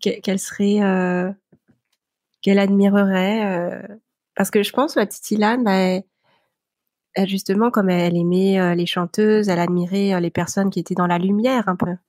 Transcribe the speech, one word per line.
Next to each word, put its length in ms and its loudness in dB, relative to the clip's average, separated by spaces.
que-, 200 -4
qu'elle 180 -2
serait, 420 0
euh... 480 0
qu'elle 180 2
admirerait, 1200 2
euh... 120 -20
Parce 160 0
que 120 2
je 80 -6
pense, 240 -2
la 100 2
petite 260 -10
Ilan, 280 2
bah, 140 0
elle, 300 0
elle, 140 0
justement, 440 0
comme 180 2
elle 260 2
aimait, 440 2
euh, 160 2
les 100 0
chanteuses, 640 0
elle 100 0
admirait, 540 0
euh, 60 0
les 100 -2
personnes 400 -2
qui 100 -4
étaient 160 -6
dans 120 2
la 100 2
lumière 500 0
un 80 0
peu. 140 -2